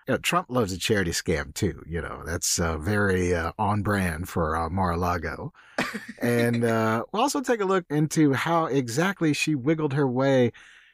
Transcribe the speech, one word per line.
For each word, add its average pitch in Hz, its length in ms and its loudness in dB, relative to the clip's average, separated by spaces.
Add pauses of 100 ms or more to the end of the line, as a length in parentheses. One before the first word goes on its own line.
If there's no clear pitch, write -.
You 127 60 2
know, - 20 0
Trump - 320 0
loves 117 240 0
a 90 60 -6
charity 95 320 2
scam 71 420 -2
too. 76 340 -4
You 82 140 -6
know, - 240 -10
that's, 82 340 -4
uh, 80 200 0
very, 92 560 2
uh, 85 240 -2
on 104 240 0
brand 92 480 -2
for, 78 260 -2
uh, 80 140 -2
Mar-a-Lago. 87 840 -2 (340)
<laughs> - 60 -10 (300)
And, 117 420 2
uh, 113 480 2
we'll 208 100 0
also 285 200 0
take 233 180 0
a 196 60 0
look 185 240 2
into 151 420 4
how 160 340 2
exactly 143 680 0
she 156 200 0
wiggled 147 380 0
her 139 160 2
way 127 440 4 (420)